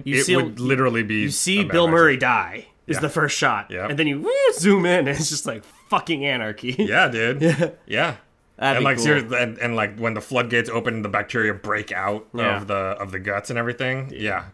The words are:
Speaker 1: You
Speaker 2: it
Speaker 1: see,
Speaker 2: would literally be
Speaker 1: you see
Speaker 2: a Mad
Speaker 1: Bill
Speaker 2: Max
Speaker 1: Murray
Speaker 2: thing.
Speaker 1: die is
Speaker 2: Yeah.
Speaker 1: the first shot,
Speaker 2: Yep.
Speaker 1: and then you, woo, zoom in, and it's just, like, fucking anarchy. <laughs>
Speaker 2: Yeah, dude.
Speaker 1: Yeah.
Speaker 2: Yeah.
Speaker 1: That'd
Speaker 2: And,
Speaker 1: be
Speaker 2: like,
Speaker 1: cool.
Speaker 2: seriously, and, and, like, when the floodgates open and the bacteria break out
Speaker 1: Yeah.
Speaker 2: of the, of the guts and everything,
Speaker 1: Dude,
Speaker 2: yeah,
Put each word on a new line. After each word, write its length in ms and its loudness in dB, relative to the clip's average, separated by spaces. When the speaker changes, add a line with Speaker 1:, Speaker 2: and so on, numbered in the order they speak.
Speaker 1:
You 160 2
Speaker 2:
it 40 2
Speaker 1:
see, 120 2
Speaker 2:
would 240 -2
literally 420 2
be 200 -2
Speaker 1:
you 80 0
see 300 0
Speaker 2:
a 40 2
Mad 80 -2
Speaker 1:
Bill 160 6
Speaker 2:
Max 80 2
Speaker 1:
Murray 180 6
Speaker 2:
thing. 60 -4
Speaker 1:
die 460 0
is 100 -2
Speaker 2:
Yeah. 40 -4
Speaker 1:
the 80 0
first 280 0
shot, 360 0
Speaker 2:
Yep. 180 -4
Speaker 1:
and 80 -2
then 80 2
you, 140 0
woo, 100 0
zoom 320 4
in, 220 4
and 100 -2
it's 120 -2
just, 160 -6
like, 180 -8
fucking 600 -4
anarchy. 520 -4
<laughs> 20 0
Speaker 2:
Yeah, 300 2
dude. 340 0
Speaker 1:
Yeah. 280 2
Speaker 2:
Yeah. 280 -2
Speaker 1:
That'd 200 0
Speaker 2:
And, 20 2
Speaker 1:
be 60 2
Speaker 2:
like, 140 2
Speaker 1:
cool. 60 0
Speaker 2:
seriously, 340 2
and, 200 -2
and, 160 -2
like, 240 -2
when 160 -2
the 60 -6
floodgates 500 0
open 240 -2
and 100 -4
the 40 -4
bacteria 460 0
break 380 -6
out 420 -4
Speaker 1:
Yeah. 260 0
Speaker 2:
of 80 -8
the, 60 -2
of 360 -4
the 80 -8
guts 320 -4
and 80 -4
everything, 500 -4
Speaker 1:
Dude, 120 -14
Speaker 2:
yeah, 340 -4